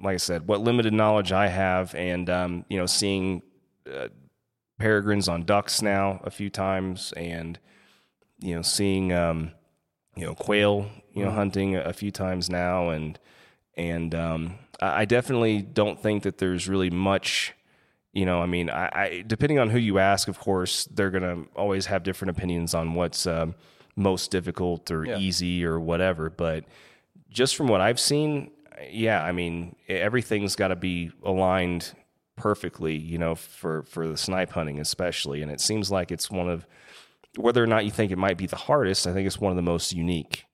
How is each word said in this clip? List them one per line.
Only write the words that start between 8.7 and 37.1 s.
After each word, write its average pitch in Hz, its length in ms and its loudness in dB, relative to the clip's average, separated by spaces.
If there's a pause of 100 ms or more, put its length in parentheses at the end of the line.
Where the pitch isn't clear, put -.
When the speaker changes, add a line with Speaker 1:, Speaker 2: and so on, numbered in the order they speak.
Speaker 1:
um, 82 400 0 (640)
you 90 100 -8
know, 82 80 -8
quail, 104 520 2 (260)
you 104 100 -4
know, 98 60 0
Speaker 2:
Mm-hmm. 101 80 -2
Speaker 1:
hunting 98 400 0
a 82 160 -4
few 101 180 -6
times 92 400 -4
now, 90 400 0
and, 78 280 -4 (580)
and, 82 380 -2
um, 82 400 -4 (260)
I, 92 220 0
I - 20 2
definitely 117 580 2
don't 101 400 0
think 104 220 2
that 95 140 -4
there's 92 300 0
really 95 220 2
much, 95 640 0 (580)
you 98 140 0
know, 87 160 2
I 87 40 0
mean, 87 240 0
I, 80 160 -2
I, 90 400 -2
depending 143 320 2
on 113 120 4
who 117 80 4
you 104 200 4
ask, 95 300 4
of 95 120 -6
course, 92 460 0
they're 98 240 0
gonna 90 340 -2 (100)
always 98 320 -2
have 95 160 0
different 92 340 -4
opinions 85 380 -2
on 82 200 -2
what's, 87 320 -2
um, 82 280 0 (420)
most 98 360 2
difficult 87 580 -2
or 80 140 -2
Speaker 2:
Yeah. 110 140 -4
Speaker 1:
easy 87 460 0
or 82 140 0
whatever. 85 500 0
But 80 360 -4 (640)
just 127 240 2
from 143 140 0
what 101 120 6
I've 117 200 4
seen, 147 500 0 (400)
yeah, 110 320 2
I 82 80 -2
mean, 87 460 -4 (120)
e-, 92 40 -4
everything's 104 640 0
gotta 95 180 0
be 87 380 -4 (120)
aligned 92 680 0 (440)
perfectly, 85 600 -2
you 82 220 -6
know, 82 180 0
for, - 480 -6
for 82 240 -6
the 78 80 -6
snipe 92 340 -2
hunting 76 300 -4
especially. 76 640 -4
And 73 100 -6
it 69 80 -8
seems 101 320 0
like 92 180 0
it's 85 180 -4
one 90 220 -2
of, 85 160 -4 (720)